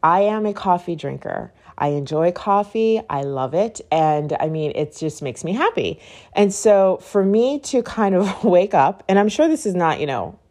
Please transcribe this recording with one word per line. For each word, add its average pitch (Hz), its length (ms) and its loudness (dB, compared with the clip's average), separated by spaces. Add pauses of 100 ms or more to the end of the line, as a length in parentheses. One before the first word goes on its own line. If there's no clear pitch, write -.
I 170 200 4
am 214 240 0
a 208 80 -4
coffee 175 420 -2
drinker. - 580 -10 (240)
I 147 120 -2
enjoy 151 420 -2
coffee. 214 760 0
I 139 140 -4
love 135 300 -4
it. 214 280 -2 (100)
And 151 480 0
I 160 80 -2
mean, 156 260 -4
it 151 220 -6
just 151 260 -8
makes 139 220 -10
me 160 80 -4
happy. 247 480 -2 (320)
And 202 220 2
so 196 480 4
for 196 240 0
me 240 340 2
to 254 240 -2
kind 202 320 0
of 190 280 0
<laughs> - 20 -
wake 180 280 4
up, 160 360 2
and 196 100 4
I'm 208 80 4
sure 302 220 2
this 311 160 -2
is 190 100 -2
not, 165 240 0
you 147 60 -2
know 110 340 -6 (120)